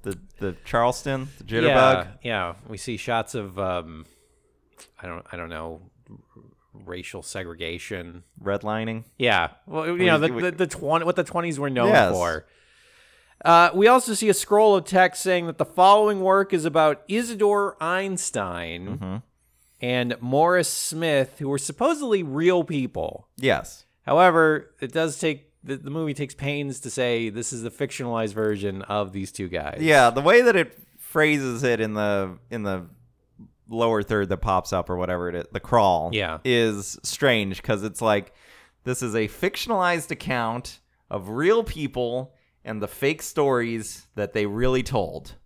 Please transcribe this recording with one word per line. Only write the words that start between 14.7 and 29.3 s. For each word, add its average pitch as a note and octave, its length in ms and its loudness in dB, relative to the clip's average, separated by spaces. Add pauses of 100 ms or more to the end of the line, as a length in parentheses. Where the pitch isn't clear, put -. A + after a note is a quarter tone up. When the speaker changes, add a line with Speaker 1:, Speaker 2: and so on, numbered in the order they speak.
Speaker 2:
of F3+ 100 0
text F#3 360 2
saying F3 260 0
that D#3+ 100 -8
the - 80 0
following G3+ 560 6
work F#3+ 320 2
is D#3+ 120 0
about D#3 420 2
Isidore G#3 760 0
Einstein G2 1040 -4 (100)
Speaker 1:
Mm-hmm. F#2+ 180 -8 (680)
Speaker 2:
and B2 400 -2
Morris D#3 480 2
Smith, D#3 680 -2
who C#3 100 -6
were C#3 80 -2
supposedly A#3+ 680 -2
real D#3+ 400 2
people. B2+ 720 -6
Speaker 1:
Yes. - 500 -2 (200)
Speaker 2:
However, D#3+ 760 4
it B2+ 140 -10
does D#3+ 260 -2
take, D3+ 320 -4 (100)
the, C#3 140 -8
the C3+ 140 -14
movie D3+ 240 -6
takes C#3 200 -8
pains C#3+ 480 -6
to B2+ 80 -12
say A#2 400 -2
this A2+ 220 -8
is A#2 120 -10
the A#2 60 -8
fictionalized A#2 640 -6
version G2+ 500 -2
of G#2 280 -4
these G2 220 -8